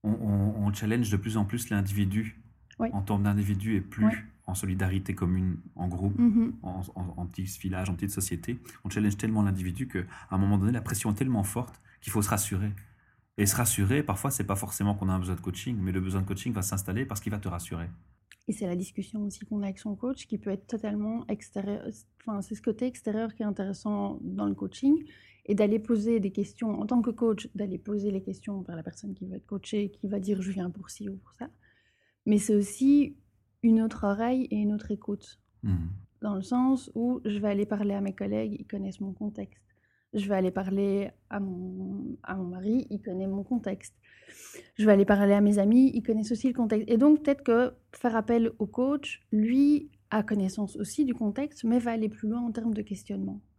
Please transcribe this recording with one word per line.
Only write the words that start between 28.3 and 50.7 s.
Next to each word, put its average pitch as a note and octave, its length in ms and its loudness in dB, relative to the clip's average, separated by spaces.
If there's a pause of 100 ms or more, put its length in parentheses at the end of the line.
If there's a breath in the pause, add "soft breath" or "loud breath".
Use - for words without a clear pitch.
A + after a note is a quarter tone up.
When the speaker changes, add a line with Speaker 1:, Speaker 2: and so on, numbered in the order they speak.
Speaker 2:
vers F3 120 -10
la E3 80 -10
personne - 320 -12
qui F#3 120 -12
va F#3 100 -10
être - 100 -14
coachée, G3+ 440 -4
qui - 180 -8
va G3+ 100 -2
dire, « F#3+ 240 -2
Je F#3 80 -4
viens F#3 200 -4
pour F#3 200 -14
ci G#3 180 -10
ou G3 100 -8
pour - 200 -20
ça. » - 100 -10 (800)
Mais G#3 120 6
c'est G#3 180 2
aussi C4+ 600 4 (460)
une A3 180 8
autre A3 240 -2
oreille A#3 460 0
et G#3+ 60 0
une G#3 160 2
autre G#3+ 180 -6
écoute. - 500 -8 (220)
Speaker 1:
Mhm. F2 260 2 (340)
Speaker 2:
Dans G#3 120 -2
le F#3+ 80 -4
sens B3+ 520 2
où A#3+ 300 0
je G#3 140 0
vais G#3 100 0
aller G3+ 180 2
parler G#3 280 0
à G3+ 60 -2
mes G3 140 -4
collègues, G#3 440 -2
ils G3+ 80 -12
connaissent G3 340 -8
mon G3 120 -6
contexte. G#3 500 -10 (520)
Je G3+ 140 -2
vais G3+ 60 2
aller F#3 160 2
parler G3 600 0 (200)
à G3+ 100 -6
mon, F#3+ 800 -8
à - 140 -8
mon F#3 80 -4
mari, F#3+ 460 -2
il G#3 100 -6
connaît F#3+ 260 -6
mon G3 180 -4
contexte. G3+ 500 -4 (840 loud breath)
Je G#3+ 100 2
vais G#3+ 60 10
aller G3+ 120 10
parler G3+ 300 6
à G3+ 60 6
mes G#3 180 6
amis, A#3+ 360 8
ils A3+ 80 0
connaissent A3 300 0
aussi B3 160 0
le B3 60 0
contexte. A3 360 0
Et A#3+ 60 6
donc, D4+ 260 8
peut-être C#4+ 220 0
que A#3+ 280 4 (200)
faire A3+ 240 0
appel A3+ 420 4
au G#3 80 0
coach, C#4 640 -2
lui, C4 600 4 (200)
a G#3+ 140 2
connaissance G3+ 520 -2